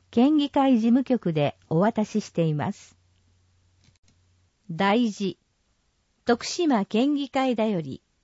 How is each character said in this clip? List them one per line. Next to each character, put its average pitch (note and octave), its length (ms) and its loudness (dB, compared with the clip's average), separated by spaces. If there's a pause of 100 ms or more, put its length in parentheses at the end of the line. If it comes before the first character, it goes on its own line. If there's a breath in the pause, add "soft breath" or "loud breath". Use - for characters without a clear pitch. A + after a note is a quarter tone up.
県 C#4 280 4
議 C#4+ 120 0
会 C4+ 260 2
事 A3 80 2
務 A#3+ 200 2
局 A3 300 -2
で D3 240 -2 (100)
お D#3+ 120 0
渡 G#3+ 260 0
し G#3 160 -4
し - 80 -10
て - 140 -2
い D#3+ 100 0
ま D3+ 180 -4
す。 - 240 -18 (1800)
題 G3+ 380 0
字、 G3 280 -6 (880)
徳 A#3+ 220 -2
島 C4 400 0
県 C4+ 300 0
議 C#4 140 -6
会 C4 280 -2
だ A3 80 0
よ G3+ 160 -2
り。 C3+ 200 -12 (220)